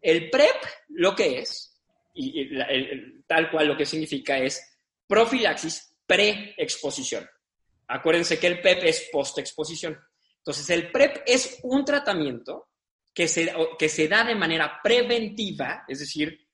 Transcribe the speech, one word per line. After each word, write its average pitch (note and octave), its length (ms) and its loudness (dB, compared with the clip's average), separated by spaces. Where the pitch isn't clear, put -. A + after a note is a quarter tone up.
El E3+ 280 2
prep, D4 340 4
lo D4 260 2
que C#3+ 240 0
es, - 420 -14
y, C#3+ 280 -6
y C3+ 80 -4
la, C3 160 -4
el, C3 240 0
el, - 380 -14
tal D#3+ 240 2
cual D#3 160 2
lo C#3+ 100 0
que D3 80 0
significa D3 520 -4
es - 400 -4
profilaxis G#3+ 880 0
pre-exposición. F#3 1200 0
Acuérdense D#3+ 520 2
que F3+ 80 2
el F3 140 0
pep F3+ 220 4
es D#3+ 280 0
post-exposición. D#3 840 -6
Entonces, D3 320 -8
el E3+ 220 0
prep C#4+ 340 4
es - 380 0
un C4 200 2
tratamiento E3+ 880 -2
que E3+ 140 0
se, E3 280 0
o, D#3+ 220 -2
que D#3 120 2
se D#3 180 0
da G#3+ 160 4
de A#3 120 0
manera D#3+ 460 -2
preventiva, G#3+ 1040 -2
es C3+ 120 -10
decir D3+ 540 -6